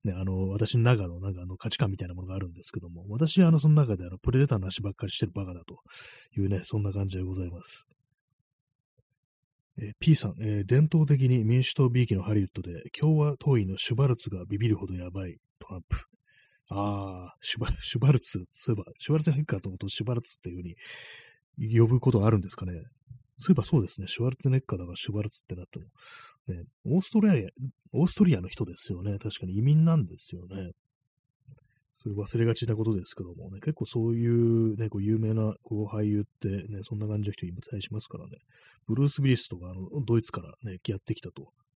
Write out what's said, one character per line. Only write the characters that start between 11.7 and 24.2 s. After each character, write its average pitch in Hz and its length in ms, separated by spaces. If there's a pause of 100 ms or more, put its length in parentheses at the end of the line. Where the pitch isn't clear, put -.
党 131 160
び 123 140
い - 20
き 110 80
の 92 80
ハ 101 100
リ 104 80
ウ 98 40
ッ 92 80
ド 92 100
で、 85 360
共 156 200
和 147 180
党 135 220
員 98 100
の 95 80
シ - 160
ュ - 20
バ 135 140
ル 123 80
ツ - 140
が 90 160
ビ 101 100
ビ 113 120
る 107 80
ほ - 100
ど 92 80
や 90 160
ば 92 180
い、 85 80 (220)
ト - 100
ラ 95 100
ン 85 80
プ。 - 120 (720)
あ 98 640
ー、 - 120
シ - 120
ュ - 20
バ-、 110 80 (140)
シ - 160
ュ - 20
バ 135 120
ル 127 80
ツ、 - 300
そ - 220
う 110 40
い - 40
え - 20
ば、 - 160
シ - 120
ュ - 20
バ 156 60
ル 156 60
ツ 170 60
ェ 143 40
ネ 143 80
ッ - 40
ガ 95 140
ー - 60
の 95 60
こ 92 60
と - 80
を - 40
シ - 120
ュ 104 40
バ 123 80
ル 117 80
ツ - 160
っ - 20
て - 80
い 87 60
う 90 80
風 - 1080
に 117 100
呼 113 80
ぶ 120 140
こ 131 100
と 107 140
あ 110 60
る 113 80
ん - 20
で 92 80
す - 80
か - 80
ね。 90 80 (640)
そ - 120
う - 20
い - 0
え - 20
ば 120 100
そ - 140
う 110 40
で 90 80
す - 100
ね。 95 80
シ - 120